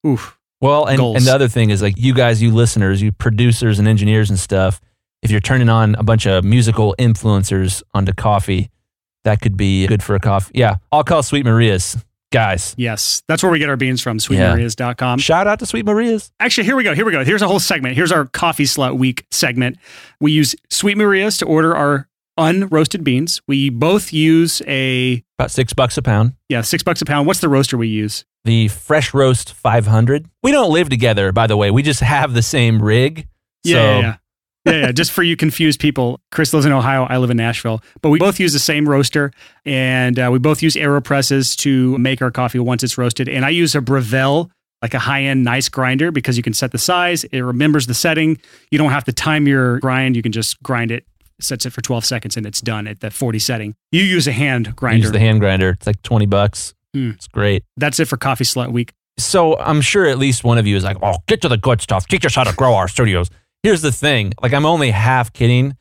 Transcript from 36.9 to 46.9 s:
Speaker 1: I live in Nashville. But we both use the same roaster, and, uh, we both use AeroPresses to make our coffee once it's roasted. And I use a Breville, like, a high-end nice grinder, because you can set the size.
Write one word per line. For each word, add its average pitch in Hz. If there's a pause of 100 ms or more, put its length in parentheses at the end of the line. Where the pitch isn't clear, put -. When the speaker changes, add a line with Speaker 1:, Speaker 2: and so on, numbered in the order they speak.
Speaker 1:
I 127
live 127
in 120
Nashville. 113 (200)
But 156
we 151
both 185
use 180
the 143
same 151
roaster, 143 (340)
and, 127
uh, 127
we 127
both 147
use 156
AeroPresses 139
to 131
make 127
our 127
coffee 123
once 123
it's 127
roasted. 123
And 131
I 139
use 165
a 143
Breville, 135 (320)
like, 117
a 131
high-end 135
nice 123
grinder, 135
because 127
you 120
can 117
set 127
the -
size. 175